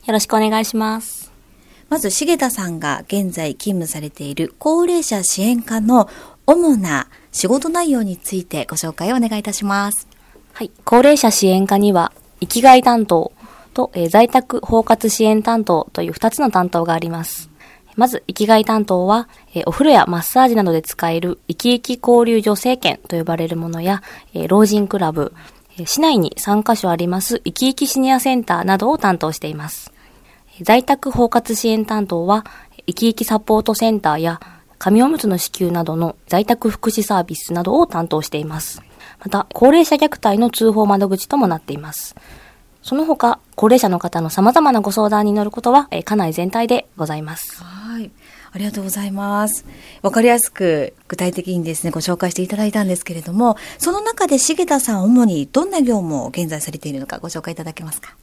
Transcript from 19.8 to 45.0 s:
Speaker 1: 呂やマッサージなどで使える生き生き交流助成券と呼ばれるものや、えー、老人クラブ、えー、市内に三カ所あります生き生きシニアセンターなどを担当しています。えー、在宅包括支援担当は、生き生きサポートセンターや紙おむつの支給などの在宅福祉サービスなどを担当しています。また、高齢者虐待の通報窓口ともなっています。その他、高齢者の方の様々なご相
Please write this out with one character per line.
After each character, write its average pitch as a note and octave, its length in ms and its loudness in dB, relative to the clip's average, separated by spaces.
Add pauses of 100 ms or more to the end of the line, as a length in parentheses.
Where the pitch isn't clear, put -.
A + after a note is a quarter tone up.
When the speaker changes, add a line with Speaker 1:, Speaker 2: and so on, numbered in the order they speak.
Speaker 1:
呂 D#4 60 6
や G#3 140 8
マ F3 120 -4
ッ E3 40 -4
サ - 200 2
ー B3+ 80 6
ジ A#3 40 0
な G#3 100 2
ど F3 80 0
で D#3+ 100 0
使 - 280 -4
え E3 80 -2
る F3 200 -4 (100)
生 E3+ 60 -6
き A#3+ 260 0
生 B3 160 -6
き - 100 -20
交 A#3+ 200 6
流 A3+ 160 2
助 G#3 120 2
成 B3 220 0
券 - 320 -2
と E3+ 80 -6
呼 E3 80 -4
ば E3 120 -2
れ E3 120 -4
る E3 80 -6
も E3 140 -6
の E3 100 -8
や、 F#3+ 220 -4 (320)
え E3+ 60 -6
ー、 D#3+ 80 -6
老 G#3 180 6
人 G#3 200 0
ク G3+ 120 -4
ラ D#3+ 140 -2
ブ、 D3+ 200 -4 (460)
え E3+ 60 -10
ー、 - 20 -10
市 - 160 -2
内 D#4 160 4
に E3 180 0
三 G#3 260 0
カ A3+ 140 2
所 F#3 140 -2
あ E3+ 60 0
り F3 120 -2
ま F#3 140 -2
す - 240 -4
生 F3+ 60 -6
き - 20 -20 (160)
生 C4 40 -6
き C#4+ 120 -2
シ C4+ 120 -4
ニ C4 140 2
ア B3+ 80 2
セ C4 140 0
ン A#3+ 100 -2
タ E3+ 140 -2
ー F3 60 -4
な F#3+ 120 2
ど A3 140 0
を A#3 80 0
担 F#3 180 2
当 D#3+ 160 -4
し - 60 -10
て D3+ 100 -10
い D#3 60 -10
ま D3+ 160 -12
す。 - 240 -18 (640)
え - 20 -20
ー、 F3 40 -12
在 B3 200 4
宅 C#4 260 -2
包 A#3+ 180 2
括 A#3 260 -2
支 A3+ 140 -2
援 A3 180 0
担 G#3+ 200 -4
当 E3+ 200 -4
は、 G#3+ 180 0 (420)
生 E3+ 60 -4
き - 20 -6 (140)
生 A3+ 60 0
き A3+ 100 -4
サ G#3+ 160 0
ポ G#3+ 200 2
ー - 20 -8
ト A3 100 0
セ A3+ 180 0
ン G#3+ 100 0
タ D#3 120 0
ー D3+ 60 -2
や E3 240 -4 (340)
紙 G#3+ 260 4
お C4+ 60 4
む D#4+ 100 0
つ A3+ 80 -4
の F#3 120 0
支 - 120 -6
給 F3+ 200 -4
な F3 120 -2
ど D#3+ 140 -4
の E3 200 -2 (100)
在 F#3+ 180 2
宅 A#3+ 240 0
福 G#3+ 220 -2
祉 G#3+ 120 -4
サ G3+ 180 0
ー F3 40 -4
ビ E3+ 100 -10
ス - 200 -8
な F3 80 -4
ど G3+ 160 0
を E4+ 80 4
担 E3 220 -6
当 D#3 120 -2
し - 80 -10
て - 80 -8
い D3+ 80 -6
ま D#3 160 -10
す。 - 220 -14 (380)
ま G3+ 100 -12
た、 G3+ 240 -2
高 A#3+ 140 6
齢 D#4+ 180 6
者 D#4 100 2
虐 D4+ 260 -2
待 G#3 160 2
の A#3+ 120 2
通 A3+ 200 2
報 G#3+ 140 2
窓 G3 240 2
口 F#3+ 220 -4
と C#4+ 80 0
も A#3 80 2
な E3+ 100 0
っ D#3+ 60 -12
て C#3+ 100 -12
い C#3 60 -8
ま D3+ 160 -14
す。 - 200 -14 (680)
そ - 120 -6
の D#4 100 0
他、 C4 360 0 (160)
高 G#3+ 100 2
齢 B3 140 6
者 G#3 80 0
の F3+ 100 0
方 F3 220 -4
の D#3+ 100 -4
様 G3+ 220 4
々 D4+ 180 4
な A3+ 100 2
ご G3 120 -4
相 G#3+ 160 0